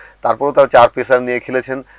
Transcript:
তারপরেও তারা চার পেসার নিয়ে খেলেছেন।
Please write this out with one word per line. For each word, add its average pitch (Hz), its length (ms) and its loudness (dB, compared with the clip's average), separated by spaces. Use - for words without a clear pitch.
তারপরেও 120 300 -4
তারা 135 160 2
চার 120 220 4
পেসার 127 320 -2
নিয়ে 123 180 -6
খেলেছেন। 131 440 -8